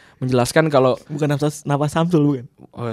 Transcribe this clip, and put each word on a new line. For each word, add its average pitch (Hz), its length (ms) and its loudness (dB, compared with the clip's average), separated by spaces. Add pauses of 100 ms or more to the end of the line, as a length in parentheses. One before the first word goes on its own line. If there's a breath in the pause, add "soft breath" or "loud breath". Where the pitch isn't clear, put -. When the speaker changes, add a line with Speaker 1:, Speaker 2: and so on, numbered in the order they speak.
(180 soft breath)
Speaker 1:
menjelaskan 127 500 0
kalau 131 280 4 (100)
Speaker 2:
Bukan 147 220 -4
napas, 147 360 -2
napas 147 280 -2
Samsul, 165 340 2
bukan? 135 200 -2 (260)
Speaker 1:
Oh, 120 220 -8